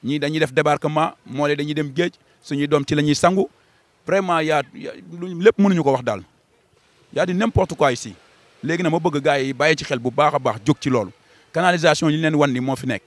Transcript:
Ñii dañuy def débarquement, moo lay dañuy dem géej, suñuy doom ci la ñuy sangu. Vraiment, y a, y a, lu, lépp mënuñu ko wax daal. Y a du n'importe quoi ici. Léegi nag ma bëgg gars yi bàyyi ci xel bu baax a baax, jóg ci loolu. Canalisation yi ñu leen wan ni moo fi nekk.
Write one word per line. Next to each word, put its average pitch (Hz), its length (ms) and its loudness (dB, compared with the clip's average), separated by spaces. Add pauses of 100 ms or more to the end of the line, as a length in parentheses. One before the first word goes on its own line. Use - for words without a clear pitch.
Ñii 139 140 -2
dañuy 147 200 -2
def 143 140 0
débarquement, 151 600 0 (100)
moo 139 220 -4
lay 147 100 0
dañuy 147 160 -4
dem 147 240 -4
géej, 175 160 -2 (300)
suñuy 143 260 -4
doom 143 180 2
ci - 80 -2
la 147 60 2
ñuy 147 140 2
sangu. 185 320 2 (600)
Vraiment, 180 340 0
y 156 100 -2
a, 147 120 2 (120)
y 143 120 -14
a, 120 60 -12 (260)
lu, 175 220 -10
lépp 208 180 6
mënuñu 196 240 4
ko 139 100 2
wax 123 120 0
daal. 104 180 -4 (920)
Y 135 40 -4
a 160 60 2
du 185 80 -4
n'importe 190 420 0
quoi 147 160 2
ici. 117 240 -8 (480)
Léegi 165 200 -2
nag 160 100 0
ma 165 60 0
bëgg 151 240 -2
gars 143 180 2
yi 135 140 -4
bàyyi 147 220 2
ci - 80 -10
xel 135 140 -4
bu 120 120 -4
baax 143 240 2
a 143 40 2
baax, 127 240 -2
jóg 143 160 2
ci - 120 -2
loolu. 110 200 0 (400)
Canalisation 165 600 2
yi 151 80 0
ñu 160 40 -2
leen 156 120 0
wan 143 180 2
ni 123 80 -2
moo 131 160 -4
fi - 100 -10
nekk. 113 200 -6